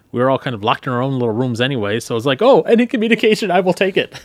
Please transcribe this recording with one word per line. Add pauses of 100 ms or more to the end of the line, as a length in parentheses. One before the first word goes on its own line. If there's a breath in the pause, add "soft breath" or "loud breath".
(140 soft breath)
we
were
all
kind
of
locked
in
our
own
little
rooms
anyway.
So
it's
like,
"Oh,
any
communication,
I
will
take
it. (100)